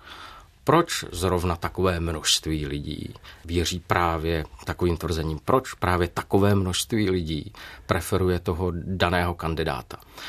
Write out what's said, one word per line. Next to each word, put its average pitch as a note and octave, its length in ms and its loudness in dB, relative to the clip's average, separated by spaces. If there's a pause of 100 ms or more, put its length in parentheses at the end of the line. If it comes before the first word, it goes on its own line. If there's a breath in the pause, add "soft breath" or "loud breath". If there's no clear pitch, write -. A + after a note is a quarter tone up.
(640 loud breath)
Proč E3+ 480 2
zrovna F2+ 440 0
takové F2+ 440 0
množství D#2 680 -2
lidí D2 460 -6 (320 loud breath)
věří E2+ 420 0
právě E2 580 2 (200)
takovým E2+ 320 0
tvrzením? D#2+ 480 -2
Proč C3 280 2
právě F2 340 2
takové G2+ 480 2
množství G2 540 0
lidí D#2+ 440 -2 (320 loud breath)
preferuje F2+ 540 2
toho F2+ 360 -2
daného F2 580 0
kandidáta? D#2 640 -4 (320 loud breath)